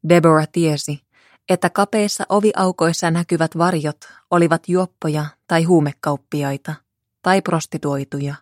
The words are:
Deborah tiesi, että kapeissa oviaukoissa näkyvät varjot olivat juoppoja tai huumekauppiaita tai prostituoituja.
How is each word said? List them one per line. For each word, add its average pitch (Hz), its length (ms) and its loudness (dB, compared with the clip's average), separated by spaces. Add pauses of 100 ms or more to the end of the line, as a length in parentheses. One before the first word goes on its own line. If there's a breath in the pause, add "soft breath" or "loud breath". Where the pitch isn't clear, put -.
Deborah 160 420 4
tiesi, 151 500 -2 (480 soft breath)
että 180 200 0
kapeissa 202 600 -2
oviaukoissa 185 800 0
näkyvät 165 460 -2
varjot 160 400 -2 (340 loud breath)
olivat 170 380 2
juoppoja 165 560 -2 (220)
tai 165 160 0
huumekauppiaita 147 1120 -2 (460)
tai 185 200 2
prostituoituja. 143 1000 -4